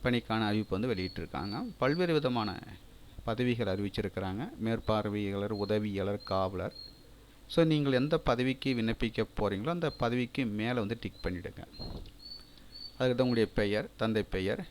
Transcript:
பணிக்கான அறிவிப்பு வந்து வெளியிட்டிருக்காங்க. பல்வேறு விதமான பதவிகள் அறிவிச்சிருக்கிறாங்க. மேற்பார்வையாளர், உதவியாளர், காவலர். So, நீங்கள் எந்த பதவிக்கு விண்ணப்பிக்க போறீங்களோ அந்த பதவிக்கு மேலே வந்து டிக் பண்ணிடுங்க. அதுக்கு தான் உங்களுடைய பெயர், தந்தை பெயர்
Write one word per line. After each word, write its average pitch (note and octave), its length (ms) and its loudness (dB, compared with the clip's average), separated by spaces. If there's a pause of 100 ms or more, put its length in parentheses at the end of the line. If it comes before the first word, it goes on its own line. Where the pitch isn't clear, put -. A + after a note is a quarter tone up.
பணிக்கான A2+ 460 2
அறிவிப்பு G#2 280 0
வந்து A#2+ 160 0
வெளியிட்டிருக்காங்க. F#2 680 -4 (140)
பல்வேறு E3 400 2
விதமான A#2+ 420 0 (680)
பதவிகள் A2+ 440 2
அறிவிச்சிருக்கிறாங்க. G2 720 -2 (220)
மேற்பார்வையாளர், G#2 920 0 (100)
உதவியாளர், G2+ 680 0
காவலர். F#2+ 460 0 (760)
So, E3+ 180 6
நீங்கள் C#3+ 280 4
எந்த D3 160 4 (140)
பதவிக்கு C3 500 2
விண்ணப்பிக்க A2+ 460 0 (120)
போறீங்களோ G2+ 380 0
அந்த D#3+ 160 0
பதவிக்கு B2 520 0 (160)
மேலே A#2+ 240 2
வந்து G#2+ 200 0
டிக் - 200 -8
பண்ணிடுங்க. F2+ 400 -6 (1400)
அதுக்கு B2+ 180 4
தான் B2+ 120 4
உங்களுடைய A2+ 200 4 (100)
பெயர், G#2 300 2 (120)
தந்தை A2 220 2 (120)
பெயர் F#2+ 260 0 (100)